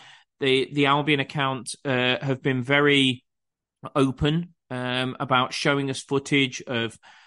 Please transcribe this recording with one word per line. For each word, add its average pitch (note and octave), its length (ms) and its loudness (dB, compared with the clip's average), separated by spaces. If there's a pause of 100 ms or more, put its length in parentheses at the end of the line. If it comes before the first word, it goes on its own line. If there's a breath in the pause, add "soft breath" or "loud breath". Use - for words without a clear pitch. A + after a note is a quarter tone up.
(380 loud breath)
the, C3 340 2
the C#3+ 140 2
Albion C#3+ 320 2
account, C3+ 560 -6 (100)
uh, B2+ 380 0
have C3+ 180 -2
been C3 220 0
very C#3 640 2 (720)
open, D3 580 0 (160)
um, B2+ 480 -4
about B2+ 340 2
showing C#3 380 0
us C3 100 -8
footage C#3 640 0
of A#2 340 -4 (300 loud breath)